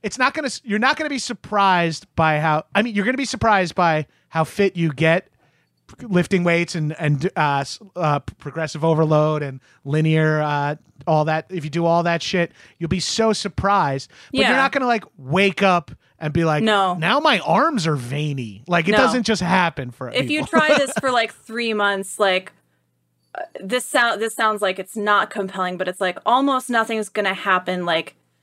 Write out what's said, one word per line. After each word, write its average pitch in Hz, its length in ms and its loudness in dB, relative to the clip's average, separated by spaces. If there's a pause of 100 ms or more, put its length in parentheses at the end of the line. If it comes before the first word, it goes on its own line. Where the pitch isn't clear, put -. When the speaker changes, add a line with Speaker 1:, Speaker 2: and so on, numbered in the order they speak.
Speaker 1:
It's 208 160 -6
not 269 160 2
gonna 302 120 -4
s-, - 180 -8
you're 214 140 -2
not 254 180 2
gonna 311 140 2
be 277 80 -2
surprised 190 880 0 (100)
by 156 240 4
how, 156 240 2 (100)
I 202 80 4
mean, 233 120 -2
you're 202 100 0
gonna 254 140 0
be 277 80 -2
surprised 202 480 2
by 160 320 2 (240)
how 160 140 0
fit 196 320 0
you 165 160 0
get 160 360 0 (760)
lifting 180 420 2
weights 170 300 0
and, 156 240 -2
and, 147 280 0 (100)
uh, 143 240 2
s-, - 180 -8 (180)
uh, 151 240 0
p-, - 180 -12
progressive 151 460 -8
overload 156 580 2
and 135 180 -10 (240)
linear, 156 560 2
uh, 147 360 -2 (300)
all 151 200 2
that. 160 240 -2
If 175 140 -8
you 156 60 -10
do 165 140 -2
all 170 180 2
that 170 200 -2
shit, 175 300 -2 (260)
you'll 165 100 -6
be 180 120 -2
so 220 340 0
surprised. 180 760 -2 (220)
But 262 80 0
Speaker 2:
Yeah. 262 80 4
Speaker 1:
you're 254 80 4
not 269 160 2
gonna, 269 140 -2
like, 233 180 0 (140)
wake 180 440 0
up 180 280 2 (280)
and 151 140 -6
be 165 120 0
like, 151 180 0
Speaker 2:
No. 196 320 2
Speaker 1:
"Now 185 260 0
my 294 200 2
arms 190 460 0
are 151 100 2
veiny." 127 720 -6
Like, 170 220 0
it 208 40 2
Speaker 2:
No. 214 60 4
Speaker 1:
doesn't 247 260 2
just 208 180 -2
happen 170 480 0
for 123 200 -10
Speaker 2:
If 254 200 -2
you 302 120 -2
Speaker 1:
people. - 40 -6
<laughs> 320 140 2
Speaker 2:
try 302 80 4 (100)
this 277 220 -2
for, 262 100 -2
like, 226 240 0
three 226 400 -6
months, 202 440 -2
like, 185 340 0 (840)
uh, - 80 -10 (180)
this 202 240 -4
sou-, 233 320 0
this 220 180 -4
sounds 214 280 -2
like 185 160 -2
it's 190 180 -14
not 208 320 2
compelling, 185 480 -6
but 185 120 -6
it's 185 120 -8
like 180 240 -2
almost 262 460 2
nothing's 220 400 -2
gonna 196 240 -2
happen, 185 500 -2
like, 165 300 -2 (280)